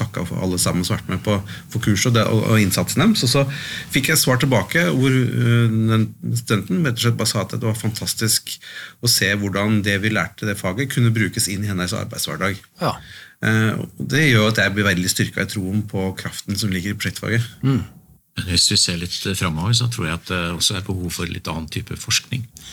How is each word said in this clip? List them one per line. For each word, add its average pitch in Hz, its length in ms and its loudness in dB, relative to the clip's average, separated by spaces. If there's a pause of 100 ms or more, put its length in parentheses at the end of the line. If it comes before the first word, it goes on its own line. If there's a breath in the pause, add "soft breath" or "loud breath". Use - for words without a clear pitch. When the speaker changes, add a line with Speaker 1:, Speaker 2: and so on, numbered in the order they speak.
Speaker 1:
takka - 260 -4
for 87 160 -4
alle 90 160 0
sammen 90 300 0
som 107 80 0
har - 80 -6
vært - 80 -6
med 95 160 -4
på, 104 80 2 (340 loud breath)
for - 140 -4
kurset 107 260 2
og, 117 60 4
det, 110 160 4
og, 110 160 4
og 110 160 6
innsatsen 98 400 2
deres. 220 240 4
Og - 20 4
så 139 140 4 (480 loud breath)
fikk 139 180 0
jeg 156 80 4
svar 127 220 4
tilbake 135 460 2 (100)
hvor, 135 240 4
eh, 117 560 4 (160)
den 110 160 4 (240)
studenten 120 560 0
rett 117 80 -2
og - 80 -2
slett 113 160 2
bare 110 140 -2
sa 101 100 0
at - 160 -10
det 113 80 0
var 110 80 0
fantastisk - 800 -4 (480 loud breath)
å 120 80 2
se 95 240 2
hvordan 101 480 2
det 101 160 2
vi 107 160 0
lærte 101 320 -2
i - 20 0
det 98 80 -2
faget 107 380 -2
kunne 117 180 4
brukes 98 380 0
inn 104 160 -4
i - 20 -2
hennes 90 300 -2
arbeidshverdag. 95 560 -4 (240)
Speaker 2:
Ja. 151 160 -2 (480 loud breath)
Speaker 1:
Eh, 110 320 2
og - 340 -8
det 151 220 2
gjør 107 180 6
at 107 140 2
jeg 98 100 0
blir 101 140 2
veldig 90 240 0
styrket - 320 -2
i 95 100 -8
troen 101 340 -2
på 95 300 -2
kraften - 400 -8
som 101 140 -2
ligger 95 240 -4
i - 20 -12
prosjektfaget. 104 480 -2 (160)
Speaker 2:
Mm. 127 200 2 (560)
Speaker 3:
Men 92 80 -4
hvis 87 240 2
vi - 80 2
ser 87 180 0
litt, 87 180 -8 (120)
eh, 98 100 0
fremover, 90 380 0
så 117 160 2
tror 90 160 -4
jeg 82 100 -2
at - 140 -12
det 90 100 0 (140)
også 85 240 -2
er 92 80 -8
behov 90 260 -4
for 87 160 -6
litt 90 220 -8
annen 80 180 -6
type - 300 -8
forskning. - 460 -4 (280 loud breath)